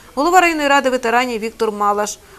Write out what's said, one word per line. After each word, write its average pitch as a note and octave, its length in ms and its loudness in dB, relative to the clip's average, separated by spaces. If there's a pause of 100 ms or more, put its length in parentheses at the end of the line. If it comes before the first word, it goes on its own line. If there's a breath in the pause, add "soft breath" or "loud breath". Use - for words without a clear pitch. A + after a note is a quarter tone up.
(160 loud breath)
голова F4 260 2
районної D#4+ 260 0
ради C4+ 220 2
ветеранів B3 500 -2
Віктор A3 320 -4
Малаш, G#3 480 -2 (200 loud breath)